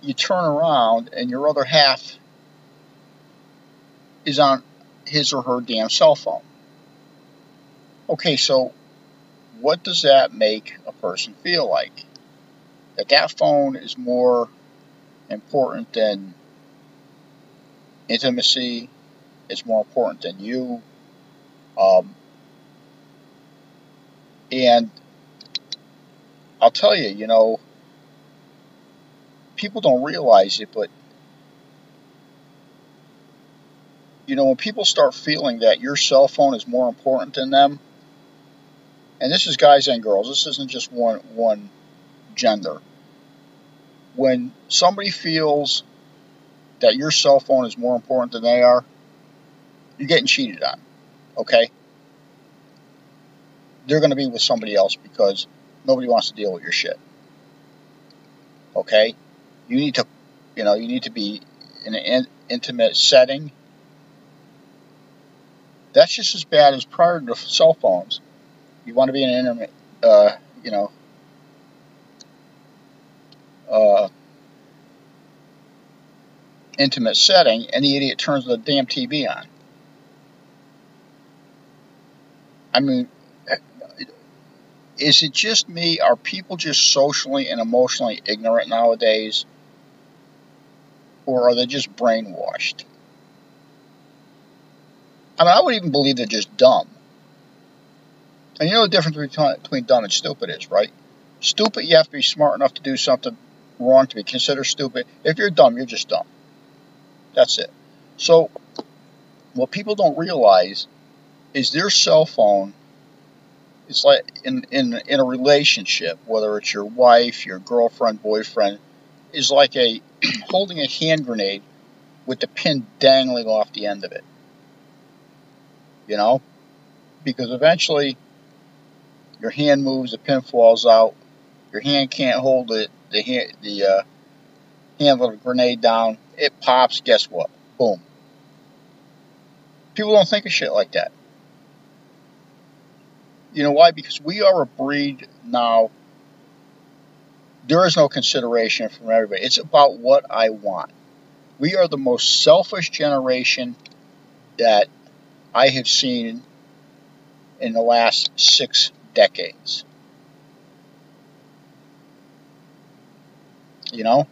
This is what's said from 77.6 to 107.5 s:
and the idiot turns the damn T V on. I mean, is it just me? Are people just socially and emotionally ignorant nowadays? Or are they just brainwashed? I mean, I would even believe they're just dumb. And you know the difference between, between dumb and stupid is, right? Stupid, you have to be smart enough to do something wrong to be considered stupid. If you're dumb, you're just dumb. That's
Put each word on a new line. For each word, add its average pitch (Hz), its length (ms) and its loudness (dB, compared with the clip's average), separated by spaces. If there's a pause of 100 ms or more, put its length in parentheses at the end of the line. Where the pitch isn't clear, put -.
and 135 140 -2
the 139 100 0
idiot 139 220 -4
turns 139 280 -4
the 123 120 -2
damn 135 300 -4
T 131 180 -8
V 135 220 -6
on. - 180 -10 (3250)
I - 60 0
mean, 127 280 -4 (1900)
is 147 260 2
it 147 100 -6
just 214 340 -2
me? 170 320 -6
Are 120 160 2
people 185 420 -12
just 156 340 -2
socially 139 580 -2
and 117 100 -6
emotionally 120 640 -2
ignorant 113 440 -2
nowadays? 113 760 0 (1800)
Or 123 240 2
are 120 60 2
they 123 100 -2
just 135 300 -8
brainwashed? - 880 -4 (2500)
I 170 40 6
mean, 175 100 8
I 220 80 6
would 254 140 2
even 175 160 0
believe 139 260 0
they're 120 80 -4
just 107 320 -8
dumb. 120 300 6 (1700)
And 156 100 0
you 202 60 0
know 226 80 4
the 202 60 0
difference 160 280 -2
between, 147 440 -2
between 131 240 -8
dumb 120 180 2
and 98 100 -6
stupid - 360 -6
is, 78 200 -12
right? 104 220 0 (480)
Stupid, - 440 -2
you 160 140 4
have - 80 6
to - 60 -20
be 139 100 -8
smart 147 340 0
enough 131 200 -2
to - 60 -16
do 135 140 -6
something 123 400 -2 (440)
wrong 131 280 4
to - 80 -14
be 104 80 -10
considered 135 420 -4
stupid. 127 420 -6 (160)
If 160 140 -2
you're 202 120 0
dumb, 139 280 4
you're 131 80 -8
just 113 240 -12
dumb. - 180 -6 (1080)
That's - 240 2